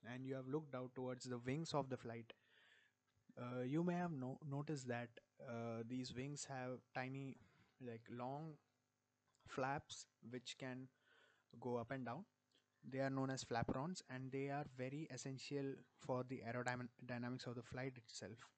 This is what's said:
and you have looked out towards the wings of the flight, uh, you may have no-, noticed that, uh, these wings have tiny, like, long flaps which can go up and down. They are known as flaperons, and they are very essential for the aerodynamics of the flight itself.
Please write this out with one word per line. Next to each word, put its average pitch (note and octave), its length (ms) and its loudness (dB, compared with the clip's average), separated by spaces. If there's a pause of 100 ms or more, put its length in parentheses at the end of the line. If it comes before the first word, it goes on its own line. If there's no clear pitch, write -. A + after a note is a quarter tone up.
(120)
and C3 140 -2
you C3 80 2
have C3 120 0
looked C#3 280 2
out B2+ 200 0
towards B2+ 300 -2
the B2 140 2
wings C3+ 340 2
of C#3 160 6
the B2+ 80 2
flight, A#2 380 -6 (1040)
uh, B2 220 0
you C#3+ 200 4
may F3 120 4
have F3 180 2
no-, C3 340 -2
noticed C#3 420 0
that, A#2+ 200 2 (400)
uh, A#2 400 0
these B2+ 260 -2
wings C#3 360 -2
have B2+ 300 -2 (140)
tiny, C3+ 440 -2 (420)
like, A#2 300 -6
long C3+ 400 -2 (960)
flaps C#3 560 0 (240)
which B2 300 -6
can C3 300 -4 (720)
go A#2+ 160 4
up A#2 140 2
and C3+ 160 0
down. C3+ 180 -2 (680)
They C3 100 0
are C3+ 100 6
known C3+ 200 4
as C3 140 0
flaperons, C3 640 2
and C3 240 -4
they C#3 160 0
are C#3+ 160 2 (120)
very C3+ 360 0
essential C3+ 600 0 (240)
for B2+ 300 2
the B2+ 200 -2
aerodynamics B2 1000 0
of A#2+ 80 -2
the A#2+ 80 -4
flight C3 340 -4
itself. A2+ 600 -10